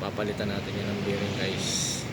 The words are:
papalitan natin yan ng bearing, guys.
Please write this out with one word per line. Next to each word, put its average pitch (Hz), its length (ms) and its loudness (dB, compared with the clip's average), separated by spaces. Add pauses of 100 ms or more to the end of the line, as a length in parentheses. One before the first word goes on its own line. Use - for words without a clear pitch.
papalitan 104 480 0
natin 98 240 -2
yan 101 160 0
ng 101 160 0
bearing, 101 320 2
guys. 95 600 0 (160)